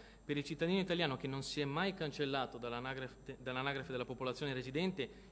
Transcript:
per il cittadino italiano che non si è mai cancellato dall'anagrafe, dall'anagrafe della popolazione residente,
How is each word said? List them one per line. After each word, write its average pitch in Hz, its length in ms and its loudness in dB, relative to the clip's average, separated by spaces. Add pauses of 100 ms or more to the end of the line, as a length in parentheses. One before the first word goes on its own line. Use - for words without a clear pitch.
(240)
per 143 120 0
il 143 80 0
cittadino 170 340 4
italiano 170 380 4
che - 100 -2
non 135 160 0
si - 180 -2
è 147 40 4
mai 170 300 2
cancellato 139 640 0
dall'anagrafe, 127 800 -4
dall'anagrafe 131 500 0
della 123 140 0
popolazione 127 480 0
residente, 131 800 0